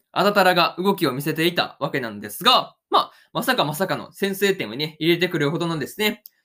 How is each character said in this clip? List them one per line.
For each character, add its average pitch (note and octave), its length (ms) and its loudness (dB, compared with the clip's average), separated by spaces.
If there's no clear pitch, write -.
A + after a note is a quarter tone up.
あ F3 120 0
た G3+ 80 4
た G3+ 120 4
ら F3+ 100 6
が E3+ 240 2
動 F#3+ 160 2
き E3 120 0
を B2+ 60 2
見 C3 80 -4
せ D3+ 140 -4
て D#3+ 120 0
い F3 80 0
た C3 240 -2
わ C#3 120 -4
け C#3+ 100 -2
な A#2+ 80 -8
ん G#2 120 -12
で G#2+ 100 -10
す - 120 -12
が、 A#3+ 340 2
ま E4 60 4
あ、 - 120 -6
ま D#3 100 -4
さ B3+ 140 0
か - 80 2
ま D3+ 100 -4
さ F#3 140 -2
か D3 80 -2
の G#2+ 160 -12
先 G3 240 -4
制 G3 180 2
点 B2 160 -6
を A2+ 60 -8
ね、 D3+ 240 -6
入 E3 140 4
れ E3 40 -2
て F3 100 0
く F3 120 -2
る C#3+ 100 2
ほ D#3+ 80 -4
ど E3+ 80 -2
の E3 120 -4
で B2+ 100 -6
す - 100 -16
ね、 G#3+ 240 -2